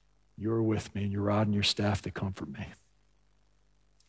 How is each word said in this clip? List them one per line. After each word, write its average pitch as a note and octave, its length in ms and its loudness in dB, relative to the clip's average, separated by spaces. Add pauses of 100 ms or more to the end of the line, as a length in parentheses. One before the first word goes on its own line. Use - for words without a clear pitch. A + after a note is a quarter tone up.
(360)
You G#2 160 -2
are A2+ 120 2
with A2 320 0
me, G2+ 80 0
and G2+ 80 0
your G2+ 100 0
rod G#2 240 4
and G#2 80 2
your G2+ 80 2
staff, G2+ 400 0
they F#2+ 80 -6
comfort - 400 -6
me." - 160 -8 (1400)